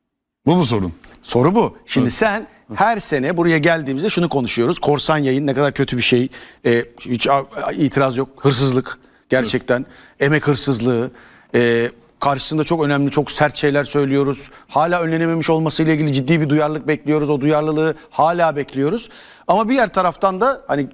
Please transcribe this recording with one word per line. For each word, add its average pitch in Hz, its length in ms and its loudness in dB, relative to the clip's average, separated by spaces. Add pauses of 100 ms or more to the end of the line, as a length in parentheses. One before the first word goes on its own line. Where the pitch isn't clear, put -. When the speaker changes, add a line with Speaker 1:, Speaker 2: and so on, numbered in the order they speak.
(460)
Speaker 1:
Bu 165 100 4
mu 175 80 2
sorun? 101 280 -2 (300)
Speaker 2:
Soru 139 320 2
bu. 202 220 0 (100)
Şimdi - 180 0
Speaker 1:
Evet. 120 80 0
Speaker 2:
sen 214 340 -2 (280)
her 214 240 2
sene 156 380 -2
buraya 165 220 2
geldiğimizde 156 500 0
şunu 170 200 0
konuşuyoruz. 123 500 -2
Korsan 147 400 0
yayın 139 280 0
ne 135 80 -2
kadar 143 180 0
kötü 135 240 -2
bir 117 60 -2
şey. 123 260 2 (360)
Ee, 120 200 2 (160)
hiç 123 280 -4
a-, 139 180 2 (160)
a-, - 100 -6
itiraz 131 440 0
yok. 131 120 -2 (100)
Hırsızlık 131 600 0 (300)
gerçekten. 123 500 0
Speaker 1:
Evet. 135 80 -8 (340)
Speaker 2:
Emek 143 260 2
hırsızlığı. 127 640 0 (440)
Ee, 117 360 2 (300)
karşısında 143 440 -2
çok 160 200 0
önemli, 143 260 0
çok 147 200 -2
sert 147 260 0
şeyler 143 280 0
söylüyoruz. 139 680 -2 (180)
Hala 170 340 0
önlenememiş 165 480 0
olmasıyla 160 420 2
ilgili 151 200 0
ciddi 139 280 2
bir 151 80 0
duyarlılık 151 400 -2
bekliyoruz. 147 420 0
O 143 100 0
duyarlılığı 156 540 0 (160)
hala 160 460 0
bekliyoruz. 143 520 -4 (400)
Ama 208 200 2
bir 254 60 0
yer 240 180 2
taraftan 185 480 0
da 196 280 0
hani 139 260 -2